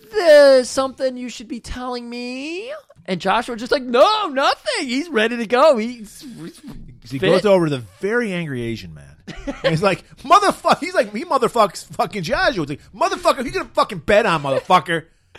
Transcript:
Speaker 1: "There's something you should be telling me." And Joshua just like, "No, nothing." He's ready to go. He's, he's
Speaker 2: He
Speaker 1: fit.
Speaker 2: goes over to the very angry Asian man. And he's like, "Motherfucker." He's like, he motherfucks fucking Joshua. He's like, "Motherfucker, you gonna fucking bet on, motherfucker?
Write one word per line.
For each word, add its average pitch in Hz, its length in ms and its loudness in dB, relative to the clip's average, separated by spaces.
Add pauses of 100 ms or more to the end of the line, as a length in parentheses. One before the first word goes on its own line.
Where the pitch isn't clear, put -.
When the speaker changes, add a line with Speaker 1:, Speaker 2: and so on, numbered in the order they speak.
(120)
Speaker 1:
"There's 294 560 8
something 262 480 -4
you 247 120 -10
should 208 200 -16
be 233 120 -10
telling 247 480 -10
me." 269 640 -10 (340)
And 185 140 -4
Joshua 226 360 -2
just 226 160 -10
like, 285 100 -12
"No, 349 460 2
nothing." 330 580 -4
He's 269 220 -4
ready 233 300 -2
to 233 80 -4
go. 254 300 4
He's, 226 440 -8
he's 220 400 -16 (500)
Speaker 2:
He 135 80 -6
Speaker 1:
fit. 185 100 0
Speaker 2:
goes - 180 4
over 185 200 6
to 151 40 -2
the 127 140 -4 (160)
very 220 320 -2
angry 151 300 -6
Asian 101 320 -8
man. 71 220 -20 (300)
And 285 220 -6
he's 160 140 0
like, 190 220 0 (140)
"Motherfucker." 339 600 4
He's 359 140 -6
like, 220 200 0
he 254 100 -6
motherfucks 226 720 0
fucking 208 280 -4
Joshua. 254 440 -2
He's 139 120 -10
like, - 20 -20 (140)
"Motherfucker, 302 500 -2
you 269 60 -8
gonna 359 140 -6 (100)
fucking 254 260 -2
bet 214 260 2
on, 165 160 0
motherfucker? 160 640 0 (320)